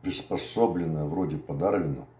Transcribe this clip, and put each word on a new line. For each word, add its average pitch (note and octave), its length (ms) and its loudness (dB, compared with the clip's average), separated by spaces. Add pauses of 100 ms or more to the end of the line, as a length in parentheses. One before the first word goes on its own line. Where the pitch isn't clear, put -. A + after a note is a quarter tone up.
приспособленная F2 1000 0
вроде D#2 340 -2
по D2 160 -8
Дарвину D2+ 540 0 (120)